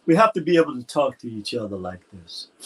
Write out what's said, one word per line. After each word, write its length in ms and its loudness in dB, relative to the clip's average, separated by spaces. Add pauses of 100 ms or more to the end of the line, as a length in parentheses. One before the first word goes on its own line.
we 100 4
have 180 6
to 80 -4
be 140 2
able 200 4
to 80 -10
talk 360 -2
to 100 -12
each 240 -10
other 220 -6
like 260 -10 (100)
this, 360 -18 (180)